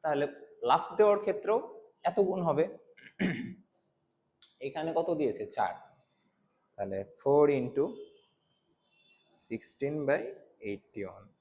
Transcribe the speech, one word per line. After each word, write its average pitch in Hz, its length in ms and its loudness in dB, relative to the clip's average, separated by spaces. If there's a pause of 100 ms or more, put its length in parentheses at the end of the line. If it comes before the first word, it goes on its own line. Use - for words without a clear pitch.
তাহলে 147 220 2 (380)
লাফ 156 200 4 (140)
দেওয়ার 208 220 6
ক্ষেত্রেও 208 400 0 (440)
এত 175 160 0
গুণ 185 220 2
হবে। 156 220 2 (2000)
এখানে 156 280 -4
কত 165 140 0 (100)
দিয়েছে? 113 240 0 (120)
চার, 95 180 0 (1000)
তাহলে 98 220 -6 (220)
four 143 260 6 (140)
into 139 260 -2 (1700)
sixteen 143 520 -6
by 143 140 2 (420)
eighty-one। 101 800 -10